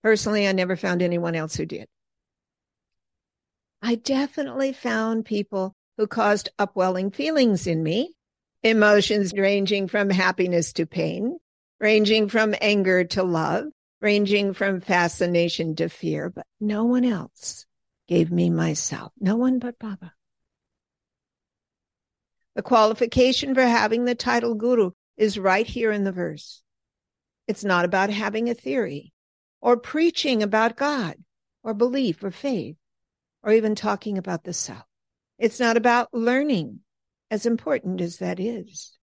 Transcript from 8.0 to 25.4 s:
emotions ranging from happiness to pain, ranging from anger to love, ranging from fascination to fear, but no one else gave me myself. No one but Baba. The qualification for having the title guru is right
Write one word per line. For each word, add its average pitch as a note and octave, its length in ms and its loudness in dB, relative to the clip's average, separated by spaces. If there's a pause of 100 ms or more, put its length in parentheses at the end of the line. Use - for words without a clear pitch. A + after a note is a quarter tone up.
emotions G#3 720 4
ranging G3 540 0
from G3+ 220 0
happiness F#3 640 0
to E3 120 -2
pain, F3+ 520 -4 (420)
ranging G#3+ 500 4
from A3 320 2
anger F#3+ 420 4
to F#3 200 -2
love, E3 420 0 (360)
ranging G3+ 520 2
from G3 280 -2
fascination E3+ 960 0
to E3 140 -2
fear, D#3 400 -6
but - 160 -14 (140)
no G#3 260 -2
one B3 200 2
else - 600 -6 (420)
gave F3 240 2
me F3 180 2
myself. E3 680 -4
No G3+ 160 0
one B3+ 240 0
but A#3+ 200 -10
Baba. F#3+ 340 -12 (2500)
The - 60 -6
qualification B3 960 4
for B3+ 80 4
having A#3 420 2
the B3 100 0
title A#3+ 400 0
guru A3 360 2 (260)
is G#3 220 0
right G3 260 2